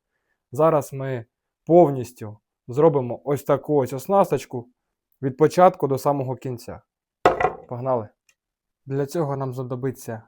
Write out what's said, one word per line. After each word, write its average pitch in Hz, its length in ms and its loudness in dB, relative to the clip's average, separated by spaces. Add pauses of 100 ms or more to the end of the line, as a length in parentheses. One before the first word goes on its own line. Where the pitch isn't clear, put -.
(520)
Зараз 151 400 2
ми 135 320 -6 (420)
повністю 135 720 4 (300)
зробимо 131 560 0
ось 139 200 -2
таку 147 320 0
ось 127 160 0
оснасточку 147 760 -2 (540)
від 131 140 -4
початку 156 520 4
до 135 100 -2
самого 135 380 -2
кінця. 117 460 -12 (840)
Погнали! 123 400 -2 (800)
Для 139 200 -2
цього 139 300 -4
нам 131 180 -6
знадобиться 123 720 -8